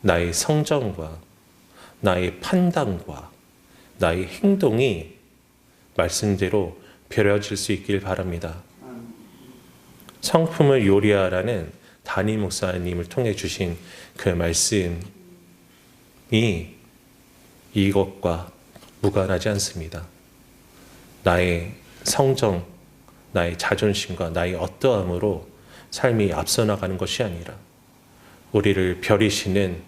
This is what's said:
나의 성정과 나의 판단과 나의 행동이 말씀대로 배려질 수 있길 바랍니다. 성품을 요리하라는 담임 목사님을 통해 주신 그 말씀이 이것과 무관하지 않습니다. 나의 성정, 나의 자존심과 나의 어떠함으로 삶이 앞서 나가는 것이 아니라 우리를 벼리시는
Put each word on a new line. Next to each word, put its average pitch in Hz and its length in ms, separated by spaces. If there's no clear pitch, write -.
나의 87 320
성정과 110 840
나의 90 400
판단과 147 920
나의 90 300
행동이 123 880
말씀대로 92 880
배려질 101 400
수 - 160
있길 98 300
바랍니다. 90 600
성품을 147 680
요리하라는 98 840
담임 107 380
목사님을 90 640
통해 117 280
주신 90 440
그 - 100
말씀이 87 720
이것과 95 800
무관하지 95 500
않습니다. 85 560
나의 87 520
성정, 120 640
나의 85 260
자존심과 92 760
나의 87 240
어떠함으로 90 920
삶이 110 420
앞서 90 320
나가는 95 320
것이 95 260
아니라 87 320
우리를 95 480
벼리시는 98 880